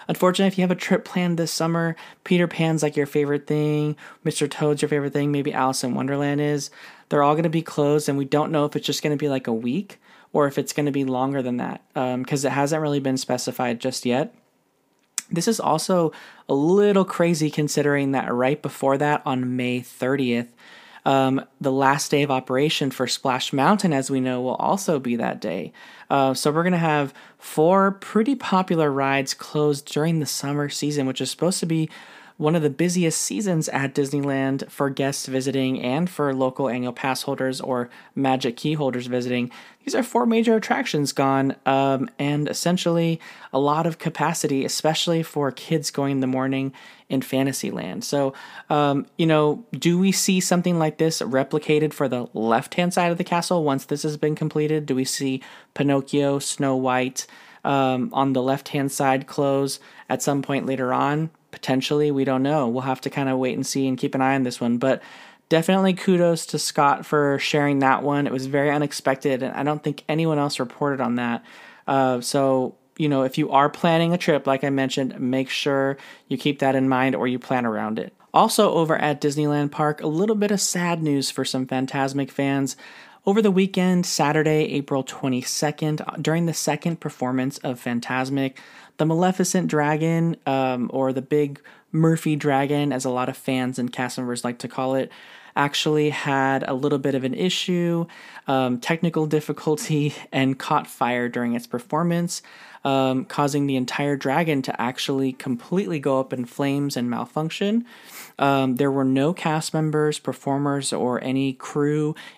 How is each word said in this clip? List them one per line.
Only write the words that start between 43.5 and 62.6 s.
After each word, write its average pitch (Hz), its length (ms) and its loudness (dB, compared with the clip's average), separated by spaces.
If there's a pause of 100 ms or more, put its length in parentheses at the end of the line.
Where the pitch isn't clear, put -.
a 131 40 2
lot 147 280 2
of 160 120 -4
capacity, 151 680 -2
especially 165 560 0
for 143 280 -2
kids 147 400 -4
going 139 220 -2
in 135 80 0
the 131 60 0
morning 135 480 -2 (340)
in 135 140 -2
Fantasyland. 131 800 -4
So, 139 300 0 (340)
um, 143 380 2 (100)
you 170 80 2
know, 151 480 4
do 175 260 2
we 190 140 4
see 185 280 2
something 175 380 2
like 156 200 0
this 160 240 0
replicated 147 720 0
for 143 120 0
the 123 280 -2
left-hand 113 580 2
side 175 200 2
of 170 40 -2
the 180 80 -2
castle 170 400 0
once 135 220 0
this 147 160 -4
has 151 160 -4
been 151 160 0
completed? 151 500 -2
Do 143 100 -2
we 127 120 0
see 131 340 -4 (320)
Pinocchio, 139 640 2
Snow 135 380 -2
White, 127 500 0 (380)
um, 131 480 2
on 135 220 2
the 127 80 0
left-hand 139 500 -2
side 135 340 0
close 139 540 0 (300)
at 131 120 -2
some 143 200 0
point 131 240 -2
later 127 260 -2
on? 147 380 0 (220)
Potentially, 147 580 0
we 135 140 2
don't 131 180 0
know. 139 260 2